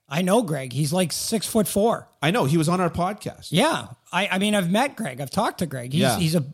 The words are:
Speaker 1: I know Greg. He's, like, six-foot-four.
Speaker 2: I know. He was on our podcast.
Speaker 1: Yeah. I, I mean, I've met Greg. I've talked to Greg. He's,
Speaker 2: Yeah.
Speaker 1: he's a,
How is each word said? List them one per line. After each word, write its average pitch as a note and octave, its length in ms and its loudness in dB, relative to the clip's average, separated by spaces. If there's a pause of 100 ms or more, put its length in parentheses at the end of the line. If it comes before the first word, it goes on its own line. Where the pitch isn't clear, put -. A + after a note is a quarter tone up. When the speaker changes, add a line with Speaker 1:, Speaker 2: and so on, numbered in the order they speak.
Speaker 1:
I D#3+ 140 -2
know G3 180 4
Greg. C#3 320 -4
He's, C#3 180 -2
like, F3+ 220 0
six-foot-four. - 960 -2 (100)
Speaker 2:
I D#3 120 2
know. G#3 140 2
He D3 120 2
was D#3 100 2
on F3+ 140 2
our E3+ 80 2
podcast. - 640 -6
Speaker 1:
Yeah. E3+ 380 0 (220)
I, F#3 160 0
I F3+ 120 -2
mean, G#3 160 2
I've F3+ 160 0
met C4 240 2
Greg. C3+ 260 -8
I've C#3 80 -8
talked A3+ 300 -2
to F3 80 -4
Greg. C3 260 -8
He's, D#3+ 80 2
Speaker 2:
Yeah. B2+ 160 4
Speaker 1:
he's E3 160 2
a, E3 100 2 (100)